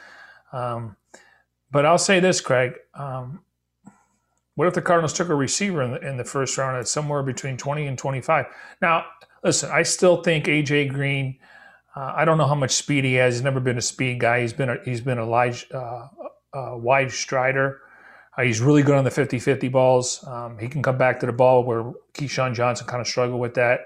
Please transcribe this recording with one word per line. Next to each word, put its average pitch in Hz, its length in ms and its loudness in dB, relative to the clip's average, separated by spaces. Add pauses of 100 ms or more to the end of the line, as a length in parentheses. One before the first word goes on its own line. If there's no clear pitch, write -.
(520)
Um, 117 460 -8 (760)
but 143 140 4
I'll 165 120 6
say 185 220 4
this, 180 220 4
Craig. 127 320 2 (200)
Um, 131 480 -10 (1120)
what 151 120 2
if 175 60 0
the 175 80 0
Cardinals 165 320 2
took 175 160 -2
a 156 60 2
receiver 156 460 -2
in 123 100 -4
the, - 140 -8
in 139 120 -8
the 120 80 -6
first 135 320 -4
round 131 180 -4
at 123 100 -6
somewhere 147 380 -2
between 131 320 -6
twenty 143 320 -6
and 131 100 -6
twenty-five? 135 500 -2 (340)
Now, 170 240 2 (360)
listen, 156 300 0
I 160 120 2
still 170 380 4
think 160 280 0
A 147 120 4
J 147 240 2
Green, 135 540 -4 (560)
uh, 139 220 -8
I 151 80 2
don't 160 120 4
know 147 100 2
how 147 80 2
much 135 160 0
speed 139 340 0
he 127 80 2
has. 127 220 4
He's 123 80 -4
never 135 180 0
been 127 160 0
a 113 40 -4
speed 123 380 -4
guy. 120 220 2
He's 117 100 -2
been 135 160 -4
a, 120 160 -2
he's 123 160 -6
been 123 180 -2
a, 113 80 -4
lige-, 117 480 -2
uh, 123 360 -12 (440)
a 123 240 -10
wide 123 360 2
strider. 135 680 -2 (580)
Uh, 131 40 -2
he's 117 180 0
really 147 240 6
good 143 120 4
on 135 100 4
the 120 60 0
fifty 131 280 -2
fifty 127 300 0
balls. 127 580 2
Um, 120 320 -12
he 113 80 -8
can 131 160 -4
come 131 140 0
back 127 240 2
to 127 40 -2
the 123 60 -2
ball 127 320 6
where 117 300 -4 (200)
Keyshawn 131 400 -4
Johnson 120 320 -2
kinda 123 200 -6
struggled 123 340 -2
with 120 140 -4
that. 123 320 2